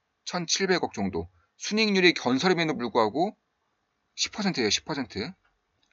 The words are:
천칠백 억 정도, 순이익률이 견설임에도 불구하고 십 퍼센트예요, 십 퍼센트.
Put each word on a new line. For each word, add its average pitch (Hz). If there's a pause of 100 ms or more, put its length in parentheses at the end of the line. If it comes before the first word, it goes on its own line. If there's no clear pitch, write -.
(240)
천칠백 180
억 -
정도, 92 (300)
순이익률이 196
견설임에도 156
불구하고 120 (800)
십 -
퍼센트예요, 160
십 -
퍼센트. 135 (600)